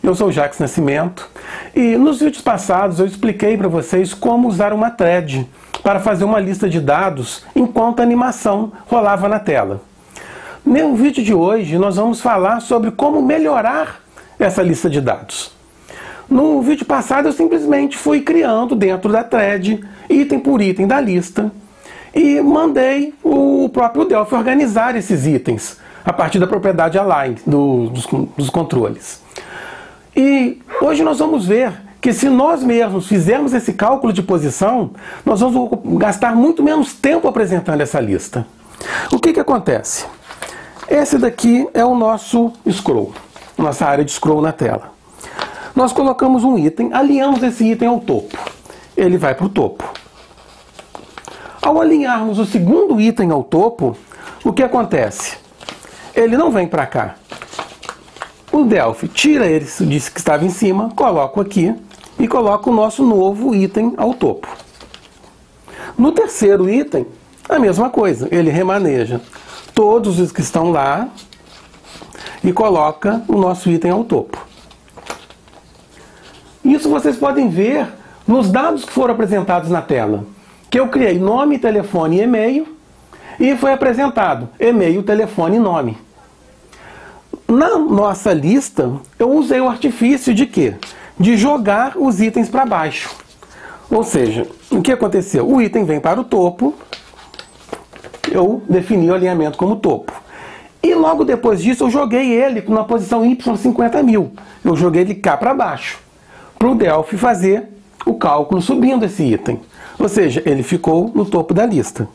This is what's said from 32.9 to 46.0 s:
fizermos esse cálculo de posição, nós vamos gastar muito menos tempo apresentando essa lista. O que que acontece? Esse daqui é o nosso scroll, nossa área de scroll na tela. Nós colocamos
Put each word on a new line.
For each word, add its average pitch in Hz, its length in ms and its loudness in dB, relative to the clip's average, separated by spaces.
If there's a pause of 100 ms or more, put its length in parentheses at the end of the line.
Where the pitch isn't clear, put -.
fizermos 226 460 2
esse 233 180 0
cálculo 240 400 0
de 185 120 -2
posição, 185 680 0 (320)
nós 208 180 2
vamos 247 280 0 (280)
gastar 214 380 0
muito 277 280 4
menos 302 300 2
tempo 311 340 0
apresentando 180 540 0
essa 147 180 -2
lista. 107 480 -4 (640)
O 254 80 0
que 330 120 4
que 330 80 2
acontece? 180 680 -2 (840)
Esse 285 300 2
daqui 240 540 2
é 226 120 2
o 247 80 2
nosso 233 580 0 (160)
scroll, 147 460 -2 (420)
nossa 156 300 -2
área 143 180 2
de 139 80 -4
scroll 151 300 0
na 156 100 0
tela. 110 400 -4 (840)
Nós 254 180 2
colocamos 262 500 2